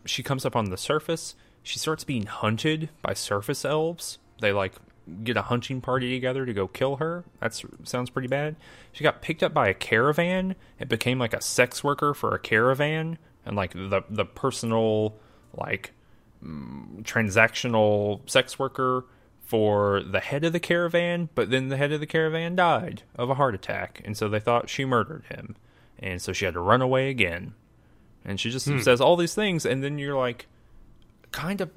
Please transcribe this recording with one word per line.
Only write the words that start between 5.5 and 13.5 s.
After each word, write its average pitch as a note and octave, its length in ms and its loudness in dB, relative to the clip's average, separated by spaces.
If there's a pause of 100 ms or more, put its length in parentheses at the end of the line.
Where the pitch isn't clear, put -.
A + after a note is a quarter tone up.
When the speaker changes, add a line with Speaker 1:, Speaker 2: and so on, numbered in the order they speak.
Speaker 1:
party B2+ 320 -2
together C3 340 -2
to B2 60 -4
go G2 140 0
kill C3+ 300 -2
her. E3 280 -4 (160)
That A2 200 -4 (240)
sounds B2 260 -4
pretty C3 160 -4
bad. D3 300 -2 (340)
She - 140 -6
got - 180 2
picked - 220 -4
up D#3+ 100 2
by C3 140 4
a F#2+ 60 4
caravan. F3 840 2 (240)
It C3+ 80 -8
became, B2 320 0
like, A#2 140 -2
a G#2 60 -2
sex - 440 0
worker C#3+ 300 0
for G#2+ 200 -2
a F#2+ 60 0
caravan, D3 760 2 (280)
and, G#2 80 -6